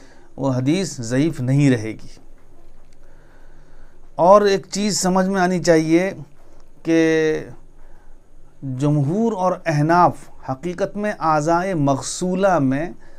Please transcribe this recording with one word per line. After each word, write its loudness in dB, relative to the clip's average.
वो -2
हदीस 0
ज़ईफ़ 0
नहीं 4
रहेगी। -2
और 8
एक 0
चीज़ -2
समझ 2
में 0
आनी 2
चाहिए 4
कि 2
जमहूर 2
और 0
अहनाफ 4
हकीकत -4
में -2
आज़ाए 0
मकसूला 0
में -2